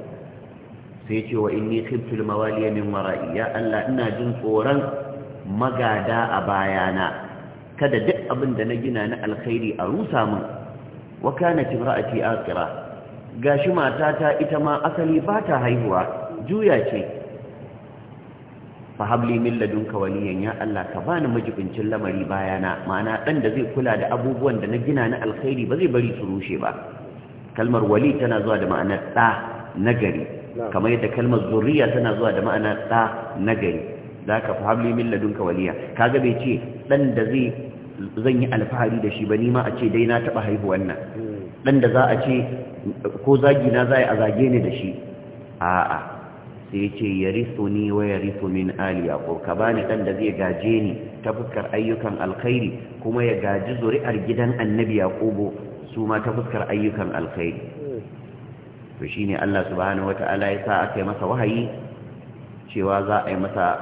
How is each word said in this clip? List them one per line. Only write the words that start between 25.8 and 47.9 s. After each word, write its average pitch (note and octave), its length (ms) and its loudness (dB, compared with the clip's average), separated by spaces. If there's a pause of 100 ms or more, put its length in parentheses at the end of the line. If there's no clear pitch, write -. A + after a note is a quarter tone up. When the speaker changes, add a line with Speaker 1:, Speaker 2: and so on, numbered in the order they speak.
Speaker 1:
bari A#2+ 320 2
su G2 80 -6
rushe F#2+ 320 -4
ba. A1+ 160 -2 (800)
Kalmar A2+ 320 4
wali B2 320 6
tana A#2 240 2
zuwa G#2 160 2
da F#2 80 0
ma'anar F#2 340 0 (140)
da A#2 140 8 (500)
nagari, G2+ 480 2 (320)
Speaker 2:
Na'am. A#2 160 -4
Speaker 1:
kamar G2 240 2
yadda G#2+ 160 0
kalmar A#2+ 320 4
zuriya A2 480 4
tana A#2 240 2
zuwa A2 160 4
da - 80 2
ma'anar G#2+ 340 0 (140)
da A2+ 120 6 (360)
nagari. F#2+ 480 0 (400)
Zaka G#2+ 320 0
"Fa G#2 160 4
hab A#2 80 0
li A#2 100 2
min A#2 220 0
ladunka G#2 320 0
waliya." F2 480 -2
Kaga B2 240 4
bai B2 240 4
ce B2+ 160 0 (320)
dan C#3 240 4
da A2 80 4
zai, A#2+ 320 2 (640)
zan B2 240 4
yi B2 80 0
alfahari A#2 480 0
da G#2 160 0
shi - 160 -4
ba, G#2+ 80 4
ni A#2 100 4
ma B2 140 4
a G#2+ 160 0
ce B2 100 2
dai A2+ 220 4
na A#2+ 160 4
taba A#2 160 0
haihuwan G2+ 480 0
nan. - 60 -4 (180)
Speaker 2:
Hmm. G#2+ 240 -6 (240)
Speaker 1:
Dan C#3 180 6
da A#2+ 100 6
za B2+ 120 6
a A#2 140 6 (100)
ce B2 400 0 (580)
ko C#3 140 8
zagi C#3 320 6
na B2 160 6
za C3 120 6
a A2+ 180 4
zage G#2+ 320 4
ni B2 140 6
da F#2+ 80 0
shi. G2 200 -4 (680)
A'a. E2+ 400 4 (720)
Sai G2+ 140 0
ya G#2 100 0
ce, G#2+ 120 -2 (180)
"Yarithuni G#2 640 0